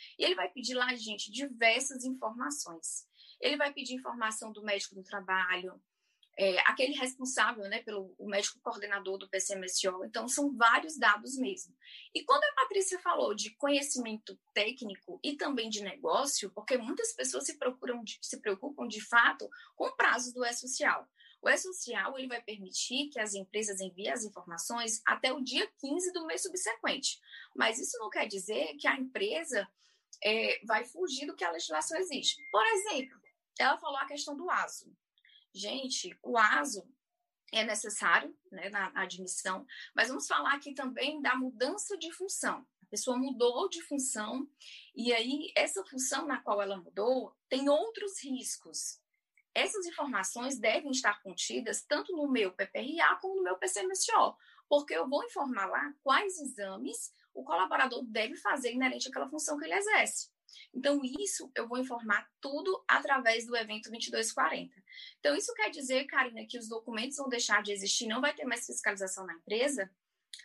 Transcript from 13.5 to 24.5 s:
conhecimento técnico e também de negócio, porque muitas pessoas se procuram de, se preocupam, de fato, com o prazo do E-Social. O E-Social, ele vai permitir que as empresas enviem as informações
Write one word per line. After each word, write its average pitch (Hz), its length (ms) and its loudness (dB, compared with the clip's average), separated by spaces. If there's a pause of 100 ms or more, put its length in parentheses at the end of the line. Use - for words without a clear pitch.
conhecimento 254 880 0 (160)
técnico 214 680 -2
e 294 140 -2
também 254 320 -2
de 208 120 -4
negócio, 196 680 0
porque 254 260 0
muitas 285 360 -2
pessoas 262 320 -2
se - 120 -6
procuram 254 460 -4
de, - 180 -12
se - 200 -8
preocupam, 247 440 -4
de 214 140 -6
fato, 233 500 4 (280)
com - 80 0
o 508 100 -4
prazo 247 380 2
do 247 100 -4
E-Social. 247 640 0 (340)
O - 60 -2
E-Social, 262 720 0
ele 262 80 -6
vai 240 140 -6
permitir 214 680 -4
que 294 100 -10
as 214 160 -2
empresas 196 460 -4
enviem 190 320 -4
as 233 140 -2
informações 208 800 -6